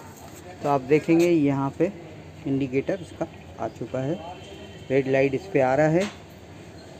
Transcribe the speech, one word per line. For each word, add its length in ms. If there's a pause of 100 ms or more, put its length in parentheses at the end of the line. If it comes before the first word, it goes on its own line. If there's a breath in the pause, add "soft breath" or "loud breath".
(640)
तो 60
आप 140
देखेंगे 460
यहाँ 440
पे 200 (540)
indicator 560
इसका 240 (340)
आ 100
चुका 300
है, 340 (560)
रेड 180
लाइट 260
इस 100
पर 160
आ 140
रहा 140
है। 140 (960)